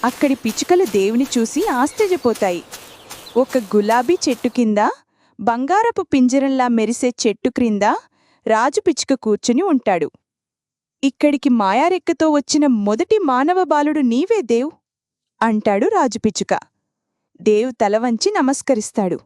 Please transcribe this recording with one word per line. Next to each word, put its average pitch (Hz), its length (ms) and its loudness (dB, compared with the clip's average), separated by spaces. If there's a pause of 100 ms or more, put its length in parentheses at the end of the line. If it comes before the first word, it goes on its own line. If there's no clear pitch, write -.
అక్కడి 269 300 0
పిచ్చుకలు 359 500 0
దేవుని 214 420 0 (120)
చూసి 285 300 -2
ఆశ్చర్యపోతాయి. 254 960 -2 (720)
ఒక 262 220 0
గులాబీ 226 600 0 (100)
చెట్టు 247 200 -2
కింద, 220 280 0 (640)
బంగారపు 302 640 0
పింజరంలా 262 680 0
మెరిసే 233 440 0 (140)
చెట్టు 214 240 -2
క్రింద 220 320 -2 (640)
రాజు 226 340 0
పిచ్చుక - 420 -2
కూర్చుని 226 400 0
ఉంటాడు. 220 480 0 (920)
"ఇక్కడికి 277 440 0
మాయారెక్కతో 285 800 0
వచ్చిన 294 360 0
మొదటి 226 520 0
మానవ 320 460 0
బాలుడు 294 360 0
నీవే 285 420 0
దేవ్," 233 280 -2 (720)
అంటాడు 214 440 0
రాజు 320 320 0
పిచ్చుక. 202 420 -2 (800)
దేవ్ 220 320 2
తల 214 260 0
వంచి 240 320 -2
నమస్కరిస్తాడు. 254 960 -2